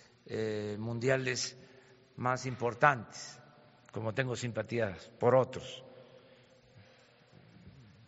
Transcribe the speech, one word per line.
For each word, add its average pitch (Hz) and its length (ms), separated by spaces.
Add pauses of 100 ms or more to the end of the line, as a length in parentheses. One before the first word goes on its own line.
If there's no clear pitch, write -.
(260)
eh, 104 540
mundiales 123 800 (580)
más 123 300
importantes, 120 920 (520)
como 110 220
tengo 127 220
simpatías 110 760 (100)
por 123 160
otros. - 480 (2250)